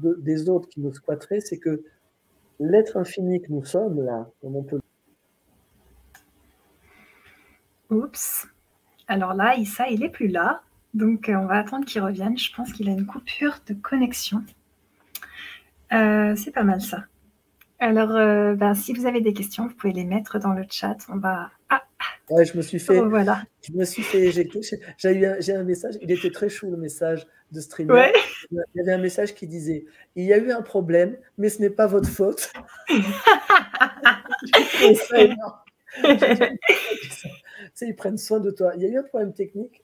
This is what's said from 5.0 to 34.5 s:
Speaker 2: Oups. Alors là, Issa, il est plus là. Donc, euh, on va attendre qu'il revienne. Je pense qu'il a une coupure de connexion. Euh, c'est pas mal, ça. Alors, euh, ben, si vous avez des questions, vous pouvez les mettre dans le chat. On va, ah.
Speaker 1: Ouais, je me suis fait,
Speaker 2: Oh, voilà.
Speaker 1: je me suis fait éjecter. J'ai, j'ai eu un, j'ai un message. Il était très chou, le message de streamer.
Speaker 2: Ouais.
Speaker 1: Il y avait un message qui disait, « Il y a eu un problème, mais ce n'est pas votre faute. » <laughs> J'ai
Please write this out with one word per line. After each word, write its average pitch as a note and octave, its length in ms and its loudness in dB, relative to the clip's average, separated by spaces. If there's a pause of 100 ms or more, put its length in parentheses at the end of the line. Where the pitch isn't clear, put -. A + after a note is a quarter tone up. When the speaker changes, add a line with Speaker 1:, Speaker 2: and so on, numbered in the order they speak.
Speaker 2:
Oups. - 540 -4 (600)
Alors F#3+ 260 -2
là, G#3+ 220 4
Issa, A#3 320 -4
il A#3 160 -2
est E4+ 60 -2
plus B3 180 -4
là. F#3 340 -2 (320)
Donc, A3 340 0
euh, G#3+ 60 2
on F#3+ 140 -2
va F#3+ 80 0
attendre C4 300 -4
qu'il G#3+ 180 -6
revienne. G3 340 -4
Je - 160 -6
pense A#3+ 180 -10
qu'il G#3 160 -6
a G3 40 0
une G3 160 -2
coupure - 500 -6 (100)
de G#3+ 60 -6
connexion. A#3+ 720 -4 (1500)
Euh, G#3+ 440 4
c'est G#3 160 -8
pas C4 100 -2
mal, G3 200 2
ça. G3+ 240 -10 (760)
Alors, A3 320 2
euh, G#3 420 4
ben, G#3 220 2
si G3+ 180 -6
vous B3 140 -2
avez A#3+ 140 0
des A3 120 2
questions, G3+ 320 -8
vous A#3+ 80 -8
pouvez - 180 -4
les F3+ 120 -4
mettre G#3 340 -4
dans G3 160 -2
le F#3+ 160 -4
chat. G3+ 280 -6 (140)
On G3 60 -6
va, F#3 320 -4 (200)
ah. - 120 0 (480)
Speaker 1:
Ouais, E3 160 6
je E3 100 -6
me E3+ 60 -2
suis F3 160 -6
fait, F#3 220 4
Speaker 2:
Oh, A3 100 4
voilà. G3+ 320 2 (260)
Speaker 1:
je D#3 60 -14
me F3+ 120 0
suis F3+ 180 -6
fait G3+ 160 0
éjecter. F3 420 2
J'ai, - 180 -10 (180)
j'ai F#3+ 180 2
eu F#3+ 100 2
un, G3 140 0
j'ai F#3 160 -2
un F#3+ 80 -2
message. F3+ 360 -4
Il F3 120 -4
était F3+ 180 0
très G#3 180 -4
chou, G3 220 -8
le F3 80 -6
message D#3+ 480 -4 (260)
de D#3 80 -12
streamer. D#3 320 -4
Speaker 2:
Ouais. B3+ 220 8 (380)
Speaker 1:
Il E3+ 120 -4 (120)
y F3 60 -4
avait F#3 120 0
un F#3 80 0
message G#3 320 -4
qui F3+ 140 -16
disait, « D#3 380 -8 (300)
Il F3+ 100 -4
y G3 80 6
a G#3 40 8
eu A#3+ 140 0
un A#3+ 100 -4
problème, F3 560 2 (220)
mais G#3 100 2
ce G#3 100 -6
n'est G3+ 120 2
pas G#3+ 160 2
votre G3 200 2
faute. » - 460 -2 (220)
<laughs> - 140 -20
J'ai A#3 140 4 (1500)